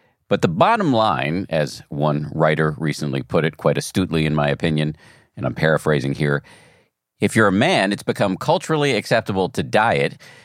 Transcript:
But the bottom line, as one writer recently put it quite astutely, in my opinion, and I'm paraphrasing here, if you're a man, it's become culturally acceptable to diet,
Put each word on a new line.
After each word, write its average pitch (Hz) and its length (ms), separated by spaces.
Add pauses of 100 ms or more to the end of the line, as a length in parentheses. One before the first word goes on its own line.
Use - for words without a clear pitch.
(280)
But 101 140
the - 60
bottom 180 440
line, 92 560
as 76 420
one 73 440
writer 78 420
recently 71 460
put 82 220
it 80 120
quite 73 220
astutely, 80 480
in 76 80
my 73 140
opinion, 76 480 (400)
and - 100
I'm 62 80
paraphrasing 76 600
here, 71 280 (760)
if 101 160
you're 113 120
a 98 60
man, 104 400
it's 98 100
become 101 340
culturally 151 580
acceptable 104 540
to - 140
diet, 87 580 (240)